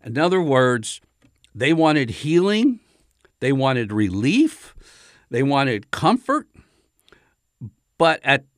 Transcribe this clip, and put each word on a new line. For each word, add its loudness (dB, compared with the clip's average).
In -8
other 2
words, 0
they 0
wanted 2
healing, 0
they 0
wanted 0
relief, -2
they -4
wanted -2
comfort, -2
but 2
at 0